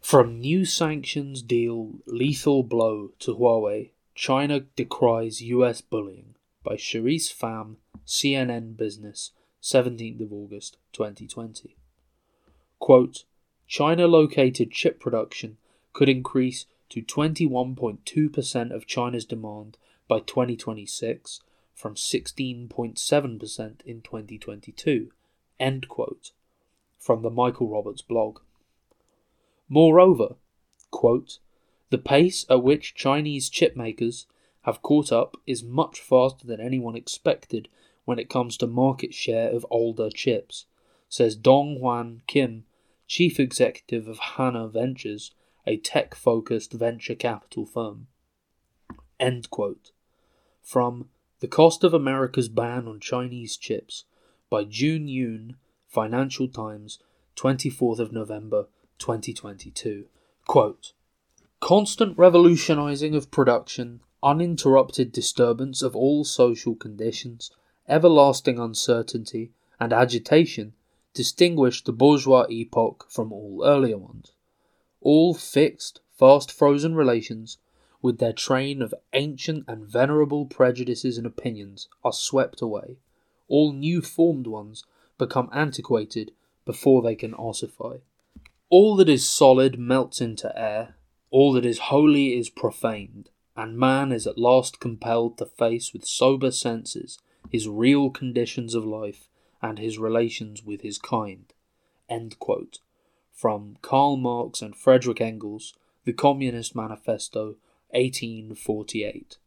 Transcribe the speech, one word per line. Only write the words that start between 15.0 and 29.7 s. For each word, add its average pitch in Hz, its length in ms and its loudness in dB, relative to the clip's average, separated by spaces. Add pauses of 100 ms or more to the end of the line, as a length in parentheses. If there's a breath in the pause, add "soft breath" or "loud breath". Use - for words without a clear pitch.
could 135 160 2
increase 127 580 -2 (220)
to - 120 -10
twenty-one 131 760 -2
point 113 280 -8
two 151 240 -2
percent 131 440 -6
of 110 140 -12
China's 123 380 -6
demand 107 540 -14 (300)
by 110 120 2
twenty 123 360 -4
twenty-six, - 840 -10 (340)
from 107 200 -14
sixteen 123 720 -8
point 117 300 -10
seven 139 400 -2
percent 110 460 -14
in 113 160 -16
twenty 107 380 -16
twenty-two," 110 720 -6 (500)
end 131 280 -4
quote, - 420 -10 (680)
from 113 240 -2
the 113 80 -4
Michael 120 380 -2
Roberts 104 340 -8
blog. 110 380 -4 (1300)
Moreover, 160 680 6 (540)